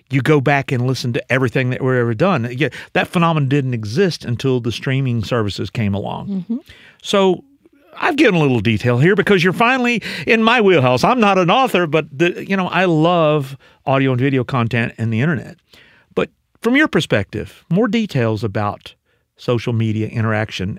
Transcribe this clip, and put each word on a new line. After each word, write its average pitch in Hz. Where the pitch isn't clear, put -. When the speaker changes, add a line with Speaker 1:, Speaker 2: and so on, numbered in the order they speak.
Speaker 1:
You 131
go 147
back 139
and 120
listen 127
to -
everything 131
that 127
were 127
ever 120
done. 123
Yeah, 127
that 185
phenomenon 165
didn't 131
exist 120
until 127
the 120
streaming 131
services 107
came 101
along. 104
Speaker 2:
Mm-hmm. 196
Speaker 1:
So 190
I've -
given 220
a 160
little 127
detail 117
here 185
because 196
you're 175
finally 240
in 226
my 233
wheelhouse. 131
I'm 240
not 202
an 180
author, 208
but 151
the, 170
you 196
know, 185
I 175
love 156
audio 135
and 123
video 131
content 117
and 113
the 110
internet. 156
But -
from 240
your 294
perspective, -
more 208
details 127
about 104
social 123
media 110
interaction 110